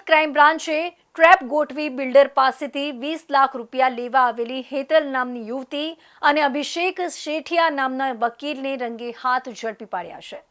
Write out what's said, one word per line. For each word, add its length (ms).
ક્રાઇમ 260
બ્રાન્ચે 580
ટ્રેપ 540
ગોઠવી 440
બિલ્ડર 400
પાસેથી 640
વીસ 280
લાખ 260
રૂપિયા 320
લેવા 320
આવેલી 400
હેતલ 340
નામની 420
યુવતી 500
અને 180
અભિષેક 600
શેઠિયા 680
નામના 420
વકીલને 640
રંગે 340
હાથ 380
ઝડપી 360
પાડ્યા 360
છે. 300